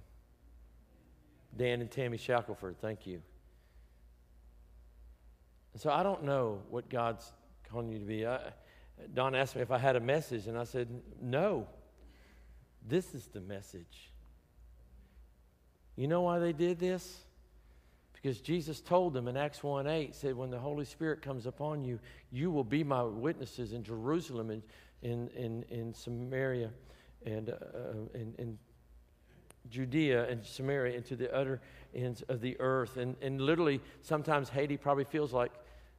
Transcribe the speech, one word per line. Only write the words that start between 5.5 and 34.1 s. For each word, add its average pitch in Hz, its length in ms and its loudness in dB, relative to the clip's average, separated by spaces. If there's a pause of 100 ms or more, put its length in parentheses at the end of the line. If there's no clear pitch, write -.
And 113 80 -12
so 151 120 2
I 160 100 6
don't 196 220 2
know 127 440 2
what 120 200 -6
God's 117 420 0 (400)
calling 113 220 -4
you 107 80 -6
to 104 40 -8
be. 110 220 -2
I, 123 140 0 (720)
Don 131 220 4
asked 131 180 2
me 120 80 0
if 120 80 0
I 131 80 6
had 131 160 6
a 120 60 6
message, 123 480 0
and 117 100 -2
I 120 60 -2
said, 120 240 -2 (340)
"No, 135 460 2 (1160)
this 151 300 0
is 131 140 -12
the 104 120 -12
message." 95 680 -12 (1800)
You 127 140 0
know 175 140 4
why 175 180 4
they 170 120 4
did 170 280 2
this? 180 440 -2 (880)
Because 131 280 -4
Jesus 156 400 -2
told 180 320 6
them 123 160 0
in 123 80 0
Acts 143 260 -2
one 139 240 0
eight, 156 280 0
said, 135 200 -2
"When 127 160 -4
the 123 80 -4
Holy 147 260 -2
Spirit 156 380 -2
comes 131 240 -4
upon 147 380 -2
you, 123 140 -2 (320)
you 139 200 0
will 147 140 4
be 143 180 2
my 139 200 4
witnesses 120 720 -2
in 117 100 -4
Jerusalem 113 680 -2
and 110 120 -4 (400)
in, 120 340 -2
in, 117 280 -4
in 117 280 -6
Samaria 123 800 -2 (560)
and, 110 240 -4
uh, - 40 -2 (600)
in, 117 240 -6
in 113 200 -6 (1120)
Judea 127 600 4
and 113 180 -4
Samaria 131 500 0
and 120 100 -6
to 131 100 -6
the 120 180 -2
utter 131 260 0 (320)
ends 123 300 -2
of 127 180 -2
the 127 200 -2
earth." 127 360 2
And, 127 240 -2
and 135 200 -2
literally, 147 400 4 (220)
sometimes 147 460 2